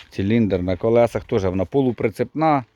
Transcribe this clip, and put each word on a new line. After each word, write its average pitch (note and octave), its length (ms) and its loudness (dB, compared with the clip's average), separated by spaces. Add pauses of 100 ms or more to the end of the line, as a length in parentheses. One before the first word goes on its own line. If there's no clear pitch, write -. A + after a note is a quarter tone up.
(100)
Циліндр G2+ 520 0
на F#2 140 -2
колесах, A#2 480 2
теж G#2+ 200 -2
вона F#2 200 -2
полуприцепна. B2+ 1000 -2 (120)